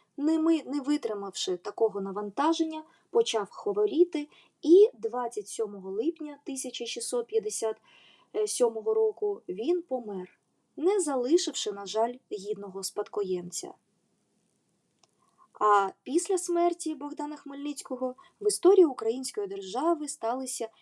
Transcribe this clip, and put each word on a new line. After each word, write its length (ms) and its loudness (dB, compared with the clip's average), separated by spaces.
не 220 2
ми-, 280 4
не 140 -4
витримавши 760 -2
такого 440 0
навантаження, 840 -2
почав 400 2
хворіти 800 2
і 300 10
двадцять 560 -6
сьомого 420 -6
липня 540 -4
тисяча 420 -8
шістсот 400 -6
п'ятдесят 500 -2
сьомого 480 0
року 540 0
він 340 -2
помер, 560 -8
не 240 2
залишивши, 720 0
на 140 -10
жаль, 280 0
гідного 500 -8
спадкоємця. 920 -6
А 380 4
після 360 0
смерті 560 0
Богдана 420 -10
Хмельницького 800 -8
в 80 2
історії 380 8
української 600 -4
держави 640 -2
сталися 600 -6